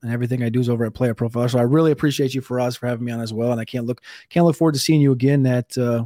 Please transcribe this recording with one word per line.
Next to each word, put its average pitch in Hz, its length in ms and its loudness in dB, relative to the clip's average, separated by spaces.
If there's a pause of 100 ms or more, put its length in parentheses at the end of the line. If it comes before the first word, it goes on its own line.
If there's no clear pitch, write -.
and 117 100 -6
everything 123 300 -2
I 117 80 -2
do 123 100 0
is 120 80 0
over 117 160 0
at 110 80 -4
Player 120 220 0
Profiler. 120 360 -2
So 123 80 2
I 120 40 2
really 156 280 4
appreciate 139 440 0
you, 131 80 -4
Faraz, 123 340 -2
for 123 100 -8
having 120 200 -4
me 120 60 -6
on 117 100 -6
as 110 100 -8
well. 117 180 -2
And 117 120 -2
I - 20 -10
can't 120 220 -6
look, 120 160 -6 (260)
can't 170 160 2
look 165 120 2
forward 160 180 2
to 135 40 -2
seeing 156 220 2
you 139 120 6
again 131 340 2
at, 123 320 -2
uh, 120 280 0